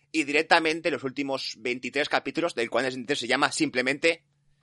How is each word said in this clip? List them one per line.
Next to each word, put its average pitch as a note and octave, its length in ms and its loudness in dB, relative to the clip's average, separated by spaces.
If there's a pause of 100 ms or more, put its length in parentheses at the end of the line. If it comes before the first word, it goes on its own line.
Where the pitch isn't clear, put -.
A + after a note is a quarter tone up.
(140)
y D#3 100 0
directamente D#3+ 680 2
los C3 140 -2
últimos C3+ 540 -4
veintitrés B2 520 -2
capítulos, D#3+ 440 -2
del A#2 140 0
cual A#2+ 160 0
el C3 320 -4
se B2 100 -6
llama C3 240 2
simplemente C#3+ 760 0 (360)